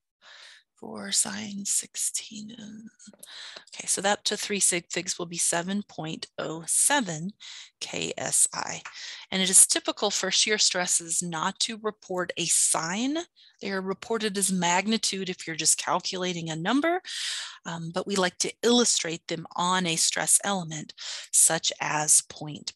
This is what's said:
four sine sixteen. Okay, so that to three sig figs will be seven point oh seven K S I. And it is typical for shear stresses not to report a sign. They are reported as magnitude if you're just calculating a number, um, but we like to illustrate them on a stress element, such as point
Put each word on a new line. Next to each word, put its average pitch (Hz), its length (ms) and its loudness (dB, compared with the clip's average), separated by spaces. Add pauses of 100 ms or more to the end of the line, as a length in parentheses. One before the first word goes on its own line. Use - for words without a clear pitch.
(800)
four 208 320 -10
sine 202 540 -2
sixteen. - 880 -4 (1200)
Okay, - 120 -12
so - 160 -2
that 202 240 2
to 208 100 0
three 202 240 -2
sig 175 300 2
figs 180 300 -4
will 175 80 -6
be 170 100 -10
seven 180 460 0
point - 440 -8 (120)
oh 160 260 -6
seven 190 680 2 (480)
K - 380 -6
S - 360 2
I. - 280 -8 (480)
And 190 120 0
it 185 80 2
is - 180 8
typical 311 420 0
for 190 220 0
shear 214 260 4
stresses 175 640 2
not 175 400 -2
to 226 220 -2
report 185 520 -4
a 175 100 -2
sign. 185 720 2 (440)
They 202 80 -6
are 196 120 -2
reported 202 580 -2
as 185 120 2
magnitude 190 800 2
if - 160 -6
you're 165 100 -6
just 156 220 2
calculating 175 720 -2
a 160 60 -4
number, 285 460 0 (640)
um, 165 300 -8
but 185 140 -4
we 196 80 -2
like 185 240 0
to - 120 -2 (120)
illustrate 226 640 4
them 165 180 -4 (100)
on 180 300 2
a 165 120 2
stress - 460 4
element, 165 520 -4 (360)
such - 480 4
as 151 420 4
point - 540 -10